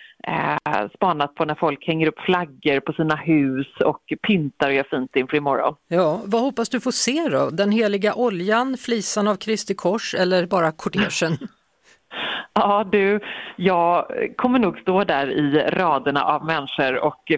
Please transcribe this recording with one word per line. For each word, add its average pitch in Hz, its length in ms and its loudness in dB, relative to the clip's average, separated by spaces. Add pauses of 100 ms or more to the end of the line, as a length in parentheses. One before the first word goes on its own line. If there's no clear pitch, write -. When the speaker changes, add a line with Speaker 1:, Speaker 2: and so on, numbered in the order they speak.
(280)
Speaker 1:
eh, 151 640 -2
spanat 151 400 0
på 165 100 -2
när 151 100 -2
folk 147 320 -2
hänger 160 200 2
upp 156 140 -2
flaggor 151 600 0
på 160 120 -4
sina 156 240 0
hus 143 500 0 (180)
och - 160 0 (220)
pyntar 151 460 0
och 139 60 0
gör 139 160 0
fint 131 260 -4
inför 131 200 0
imorgon. 143 380 0 (140)
Speaker 2:
Ja, 175 360 2
vad 220 180 0
hoppas 240 260 -2
du 247 120 -2
få 254 120 -2
se 294 380 0
då? 139 200 0
Den 202 220 0
heliga 208 420 2
oljan, 226 600 0
flisan 214 520 -2
av 208 80 2
Kristi 202 380 -4
kors 190 400 -2
eller 180 320 2
bara 175 260 0
kortegen? 170 720 -2
Speaker 1:
<laughs> 247 60 -12 (1080)
Ja, 202 380 2
du, 202 280 2 (360)
jag 175 500 4 (300)
kommer 254 220 2
nog 190 200 2
stå 190 260 2
där 139 260 0
i 147 280 2 (120)
raderna 143 540 0
av 151 200 0
människor 143 540 -2
och - 400 -2